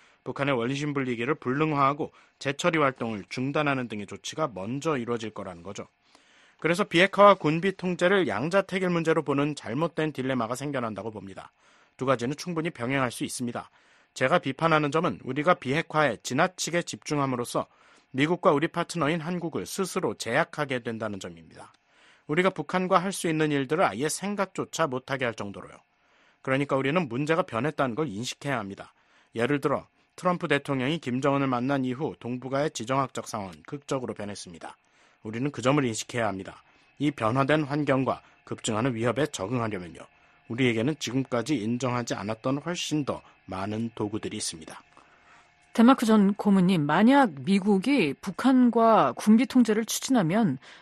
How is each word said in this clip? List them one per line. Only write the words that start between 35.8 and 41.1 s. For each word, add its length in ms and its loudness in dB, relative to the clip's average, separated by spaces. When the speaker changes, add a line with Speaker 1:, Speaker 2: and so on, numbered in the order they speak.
Speaker 1:
인식해야 440 -2
합니다. 360 -8
이 120 0
변화된 520 2
환경과 580 0
급증하는 500 -2
위협에 320 0
적응하려면요. 720 -6
우리에게는 500 2
지금까지 600 -2